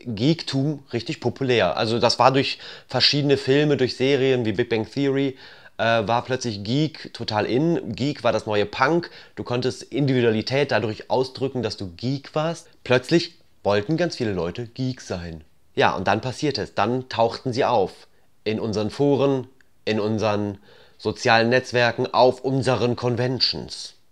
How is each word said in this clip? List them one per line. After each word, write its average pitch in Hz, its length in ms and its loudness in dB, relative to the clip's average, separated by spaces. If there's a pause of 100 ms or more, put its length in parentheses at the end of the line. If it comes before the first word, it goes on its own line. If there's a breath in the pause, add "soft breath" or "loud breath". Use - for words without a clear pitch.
Geektum 139 800 0 (100)
richtig 120 280 -6
populär. 117 540 2
Also 117 220 0
das 113 220 2
war 127 120 8
durch 135 280 0 (280 loud breath)
verschiedene 139 500 2
Filme, 143 400 2
durch 127 200 0
Serien 131 480 2
wie 110 60 0
Big 117 180 -2
Bang 110 180 -2
Theory, 139 500 -2 (400 loud breath)
äh, 113 300 2
war 117 160 2
plötzlich 120 400 -6
Geek 135 500 -2
total 107 320 -2
in. 135 500 0
Geek 139 280 -4
war 117 80 2
das 110 140 -2
neue 104 220 0
Punk. 160 420 2 (260 loud breath)
Du 104 80 -10
konntest 123 380 -4
Individualität 131 920 0
dadurch 107 380 -2
ausdrücken, 127 540 -2
dass 110 120 -4
du 95 200 -10
Geek 131 400 -6
warst. 160 320 -4 (160 soft breath)
Plötzlich 131 560 2 (240)
wollten 104 340 0
ganz 170 180 -2
viele 110 160 -2
Leute 90 360 -4
Geek 127 340 -6
sein. 87 420 -10 (300)
Ja, 120 220 2
und 92 120 -2
dann 104 140 2
passierte 131 400 -4
es. - 140 -8
Dann 123 340 -2
tauchten 117 420 -2
sie 113 140 0
auf. 104 260 2 (520)
In 110 160 -2
unseren 107 320 -2
Foren, 139 560 2 (360)
in 107 160 0
unseren 104 600 -2 (400 soft breath)
sozialen 113 500 2
Netzwerken, 123 640 2
auf 123 280 4
unseren 127 540 0
Conventions. 120 1000 -4 (160)